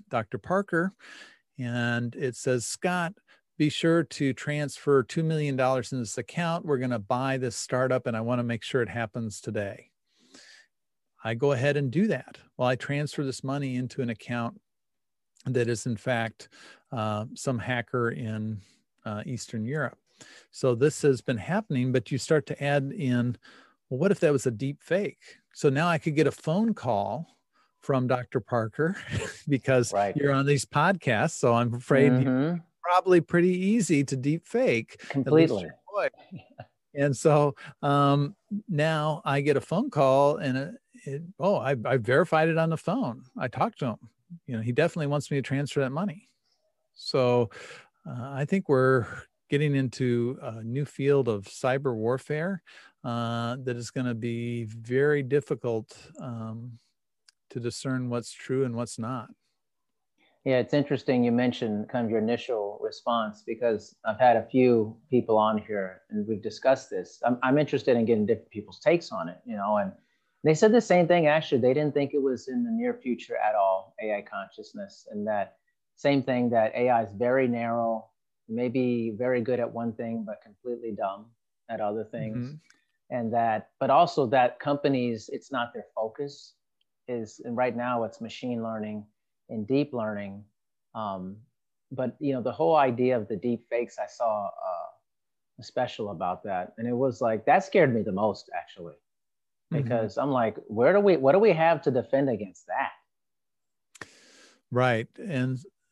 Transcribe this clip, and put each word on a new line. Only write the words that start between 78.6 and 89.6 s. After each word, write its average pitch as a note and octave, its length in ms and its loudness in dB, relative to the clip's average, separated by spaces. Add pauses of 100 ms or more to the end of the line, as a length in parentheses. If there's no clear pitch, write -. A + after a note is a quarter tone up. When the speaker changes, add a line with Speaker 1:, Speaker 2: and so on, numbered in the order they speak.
Speaker 2:
very B2 240 0
good A#2+ 180 0
at A#2 140 -2
one A#2 220 -6
thing, A2+ 300 -6
but G#2 180 -12
completely A#2 500 -10
dumb G#2 400 -6 (360)
at A2 120 -6
other G#2+ 240 -2
things. A2+ 420 -8
Speaker 1:
Mm-hmm. D3 100 -12 (540)
Speaker 2:
And A#2+ 220 -4
that, A2+ 380 0 (100)
but C3 100 2
also D3+ 360 4
that B2+ 340 2
companies, C3+ 720 -2
it's - 180 -12
not A#2+ 240 -4
their G#2+ 200 -12
focus A#2 600 -8 (540)
is, A#2 320 -8
and A#2+ 160 -8
right B2 180 0
now A#2+ 300 -2
it's - 160 -8
machine A#2 420 -6
learning G#2+ 440 -8 (420)
and A2 180 -6